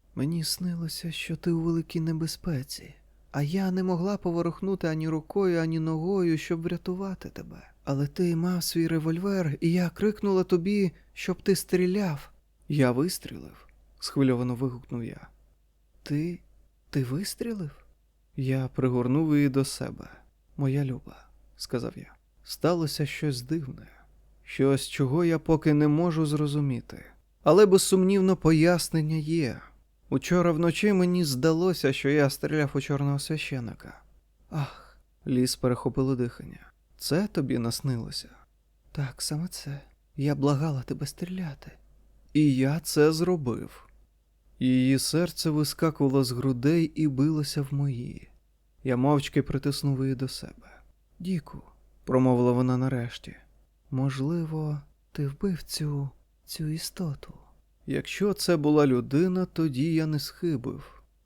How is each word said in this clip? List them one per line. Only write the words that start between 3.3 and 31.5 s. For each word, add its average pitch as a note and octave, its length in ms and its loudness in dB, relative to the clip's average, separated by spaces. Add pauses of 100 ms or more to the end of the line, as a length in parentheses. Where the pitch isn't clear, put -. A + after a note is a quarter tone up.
а C#3+ 100 -2
я F#3 300 0
не F#3 120 0
могла F#3 340 -2
поворухнути E3+ 680 -2
ані D#3+ 220 -2
рукою, E3+ 500 0
ані D#3+ 200 0
ногою, D#3+ 580 0
щоб E3 240 -4
врятувати F3+ 680 -6
тебе. - 420 -18 (120)
Але C#3 240 -2
ти E3+ 280 0
мав F3 280 0
свій E3 240 0
револьвер, E3 760 0
і E3 100 2
я F3 180 2
крикнула G3+ 540 2
тобі, F#3 480 2 (220)
щоб - 280 -6
ти G3 140 4
стріляв». F3+ 760 -2 (360)
«Я C3+ 240 4
вистрілив», - 760 -4 (320)
схвильовано B2 560 0
вигукнув B2 480 -6
я. - 240 -12 (760)
«Ти, E3 380 -4 (480)
ти C#3 140 -2
вистрілив?» F#3 680 -6 (640)
Я C3 320 0
пригорнув C3 680 2
її C#3+ 140 6
до C3+ 160 2
себе. - 440 -10 (480)
«Моя C#3 280 0
люба», - 440 -10 (260)
сказав - 400 -6
я, - 180 -18 (300)
«сталося D#3 640 -2
щось C#3 360 -6
дивне, C3+ 460 -8 (560)
щось, C#3 440 0
чого D3 380 0
я E3 140 2
поки D#3 340 2
не D3+ 140 4
можу D#3+ 380 2
зрозуміти. D3 800 -2 (380)
Але, F#3+ 220 8
безсумнівно, F#3+ 720 4
пояснення D#3+ 800 2
є. D#3 460 -2 (480)
Учора F3 420 2
вночі E3+ 420 2
мені F3+ 300 4
здалося, D#3+ 680 2